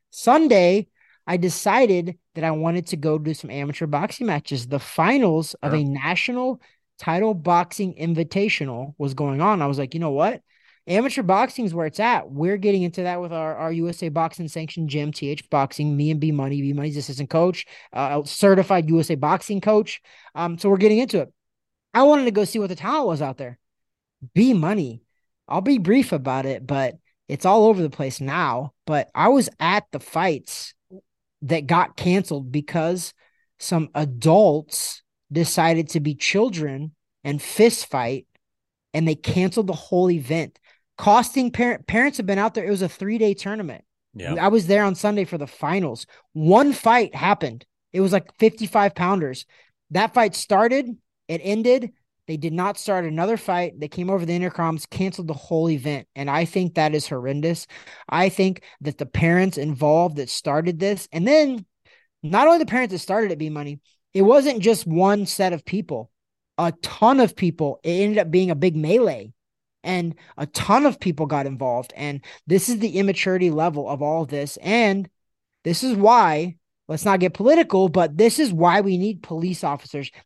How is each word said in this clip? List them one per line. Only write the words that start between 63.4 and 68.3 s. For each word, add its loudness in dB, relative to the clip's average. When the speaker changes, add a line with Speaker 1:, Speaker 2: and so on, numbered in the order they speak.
Speaker 1:
Money, -10
it 4
wasn't 6
just 2
one 2
set 0
of -6
people. -6
A 0
ton 4
of 4
people. -2
It -2
ended 0
up 0
being 2